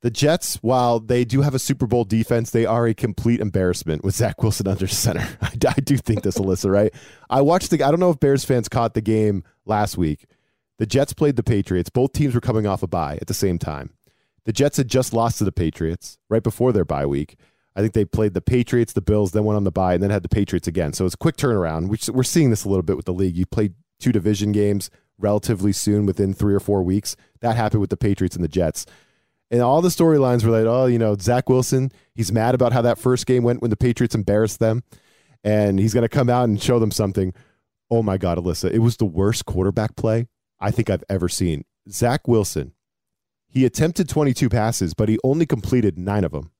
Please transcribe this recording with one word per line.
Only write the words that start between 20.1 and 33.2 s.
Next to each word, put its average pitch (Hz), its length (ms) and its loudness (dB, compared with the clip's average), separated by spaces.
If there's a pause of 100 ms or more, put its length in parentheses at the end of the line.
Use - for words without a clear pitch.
had 101 100 0
the 85 80 -10
Patriots 95 380 0
again. 82 260 -2
So 95 120 -2
it's 90 100 -2
a - 20 -18
quick - 200 -2
turnaround. 87 500 -2
We, 107 100 -4 (160)
we're 127 100 2
seeing 143 280 2
this 107 140 -2
a 101 40 -6
little 95 140 2
bit 92 140 -2
with - 100 -8
the 92 60 -4
league. 90 220 -2
You 90 120 -2
play 104 240 -2 (280)
two 127 120 0
division 104 400 0
games 101 400 0 (260)
relatively 101 540 0
soon 104 340 0
within 95 300 0
three 101 180 0
or 101 60 2
four 98 240 0
weeks. 95 320 -2 (240)
That 117 160 -2
happened 110 260 0
with 98 80 -2
the 101 80 -2
Patriots 98 380 -2
and 87 80 -4
the 82 60 -2
Jets. 82 360 -2 (640)
And 120 120 0
all 131 200 4
the 180 80 2
storylines 139 540 4
were 117 80 4
like, 113 160 2
"Oh, 123 180 2
you 123 140 2
know, 107 160 2
Zach 120 340 -2
Wilson, 131 420 2 (220)
he's 98 180 -4
mad 113 220 2
about 123 200 2
how 123 100 2
that 117 160 2
first 127 260 0